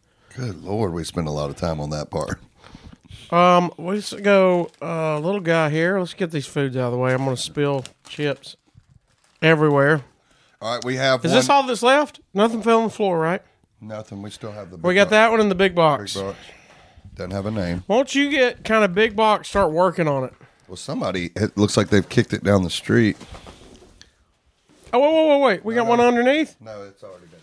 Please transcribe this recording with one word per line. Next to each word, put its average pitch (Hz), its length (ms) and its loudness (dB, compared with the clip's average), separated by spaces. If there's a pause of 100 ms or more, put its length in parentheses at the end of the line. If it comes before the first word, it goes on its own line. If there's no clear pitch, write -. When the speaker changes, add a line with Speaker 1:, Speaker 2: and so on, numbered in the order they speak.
(360)
Speaker 1:
Good 113 260 -10
Lord, 101 300 -4
we 82 120 -6
spend 82 240 -6
a - 20 -4
lot 73 200 -4
of 69 60 -14
time 80 240 -4
on 73 100 -8
that 76 200 -8
part. - 300 -6 (920)
Speaker 2:
Um, 175 480 4
let's 190 340 -8
go, 190 580 2 (120)
uh, 160 380 -4
little 190 200 -4
guy 165 300 0
here. 165 280 0
Let's 180 160 -6
get 180 180 -6
these 147 140 -6
foods 135 300 -4
out 127 100 -2
of 120 60 -2
the 123 60 -2
way. 127 140 0
I'm 131 120 0
gonna 131 120 -2
spill 139 480 -4 (240)
chips - 480 -8 (840)
everywhere. 151 600 4 (580)
Speaker 1:
All 113 140 -6
right, 117 100 -8
we 127 120 -4
have 131 280 0
Speaker 2:
Is 165 80 0
this 254 160 4
Speaker 1:
one. 285 80 4
Speaker 2:
all 277 80 4
that's 247 180 -4
left? 269 380 2 (140)
Nothing 226 280 0
fell 226 160 4
on 226 60 2
the 208 60 -2
floor, 190 280 -2
right? 160 240 -2 (380)
Speaker 1:
Nothing. 107 420 -12
We 107 80 -12
still 107 220 -14
have 101 180 -16
the 92 60 -18
Speaker 2:
We 165 140 -2
Speaker 1:
big 180 60 2
Speaker 2:
got 202 80 6
Speaker 1:
box. - 60 0
Speaker 2:
that 220 200 4
one 226 100 2
in 214 80 2
the 190 60 0
big 180 200 0
box. 143 400 0
Speaker 1:
Big 98 100 -4
box. 98 120 -8 (800)
Doesn't 90 160 -10
have 98 160 -4
a 107 60 -2
name. 90 340 -4
Speaker 2:
Why 196 100 0
don't 262 180 -2
you 285 160 0
get 262 340 0
kinda 214 240 2
big 208 280 0
box, 214 320 2
start 196 240 0
working 170 360 0
on 139 160 -2
it? - 100 -12 (320)
Speaker 1:
Well, 92 100 -16
somebody, 92 600 -6
it 101 200 -2
looks 104 200 2
like 107 120 2
they've 98 200 2
kicked - 240 0
it - 120 -6
down 95 200 4
the 82 60 -4
street. 113 460 0 (1700)
Speaker 2:
Oh, 247 100 2
wait, 294 120 4
wait, 320 160 4
wait, 285 140 4
wait! 220 240 2
We 226 80 -4
got 233 100 0
Speaker 1:
No, 233 60 -2
Speaker 2:
one 240 80 4
Speaker 1:
no. 240 100 6
Speaker 2:
underneath? 254 540 2
Speaker 1:
No, 107 220 -16
it's 98 200 -20
already 90 220 -20
been 82 160 -20